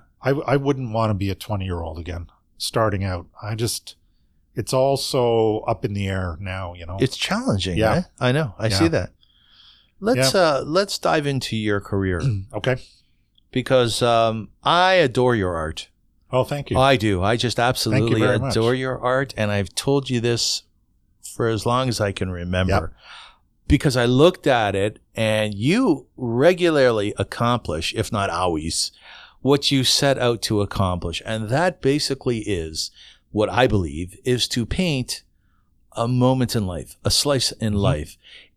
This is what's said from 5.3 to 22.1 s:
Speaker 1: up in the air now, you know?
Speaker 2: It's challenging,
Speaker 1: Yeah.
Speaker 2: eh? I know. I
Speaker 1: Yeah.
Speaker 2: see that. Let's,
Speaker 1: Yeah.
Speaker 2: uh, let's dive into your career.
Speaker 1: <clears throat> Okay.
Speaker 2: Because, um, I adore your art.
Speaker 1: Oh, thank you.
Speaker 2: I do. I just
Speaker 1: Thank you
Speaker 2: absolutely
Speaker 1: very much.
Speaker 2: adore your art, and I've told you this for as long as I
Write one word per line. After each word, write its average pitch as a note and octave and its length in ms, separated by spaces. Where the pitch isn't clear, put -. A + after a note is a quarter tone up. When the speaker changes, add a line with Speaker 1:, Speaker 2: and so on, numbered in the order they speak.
Speaker 1:
up A2+ 180
in G#2 80
the G2+ 140
air F#2 320
now, F#2 340
you F2 120
know? F2+ 140
Speaker 2:
It's C3+ 180
challenging, G#2 600
Speaker 1:
Yeah. A2 180
Speaker 2:
eh? F3 60
I B2+ 120
know. C#3 260
I A2 100
Speaker 1:
Yeah. G2 120
Speaker 2:
see E3 100
that. C3 220
Let's, A3+ 340
Speaker 1:
Yeah. G3+ 80
Speaker 2:
uh, C#3+ 240
let's F#3 340
dive D#3+ 280
into C3 280
your G#2 260
career. F#2+ 400
Speaker 1:
<clears throat> G2 160
Okay. B2+ 240
Speaker 2:
Because, B2 500
um, A2+ 480
I F3+ 300
adore B2+ 420
your F#2 200
art. D#2+ 340
Speaker 1:
Oh, B2+ 120
thank C#3+ 280
you. - 80
Speaker 2:
I C3+ 180
do. G2 240
I G#2 160
just A#2 200
Speaker 1:
Thank A#2 80
you B2 40
Speaker 2:
absolutely A2+ 500
Speaker 1:
very A#2 200
much. - 160
Speaker 2:
adore A2+ 180
your C3 260
art, B2+ 380
and G#2 140
I've G2+ 240
told C#3 340
you B2 100
this A#2 440
for A2+ 120
as A2+ 180
long B2 240
as A2+ 120
I G2+ 100